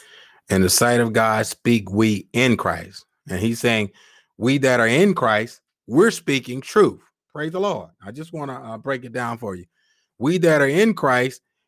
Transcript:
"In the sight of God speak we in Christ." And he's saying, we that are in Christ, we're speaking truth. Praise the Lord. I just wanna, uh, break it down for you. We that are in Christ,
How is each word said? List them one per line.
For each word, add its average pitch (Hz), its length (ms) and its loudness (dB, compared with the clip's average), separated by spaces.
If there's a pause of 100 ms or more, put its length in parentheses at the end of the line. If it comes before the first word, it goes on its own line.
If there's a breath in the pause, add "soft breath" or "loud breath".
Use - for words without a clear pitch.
(500 loud breath)
"In 95 120 2
the 92 80 2
sight 120 320 2
of 117 120 -2
God 110 320 2
speak 110 460 -2
we 104 420 0
in 120 240 2
Christ." 85 480 -8 (240)
And 92 100 -6
he's 117 200 -2
saying, 110 320 -2 (460 soft breath)
we 127 220 0
that 127 200 2
are 113 80 4
in 175 260 4
Christ, 113 480 -2 (260)
we're 233 240 4
speaking 131 500 -6
truth. - 400 0 (320)
Praise 156 180 -8
the 180 80 -6
Lord. 151 300 -4 (160)
I 101 60 -14
just 160 220 -16
wanna, 143 200 -10
uh, 117 240 -14
break 127 280 -8
it 113 80 -16
down 117 240 -6
for 107 180 -10
you. 90 100 -16 (540)
We 160 200 0
that 160 220 4
are 135 60 4
in 196 260 2
Christ, 127 480 0 (260)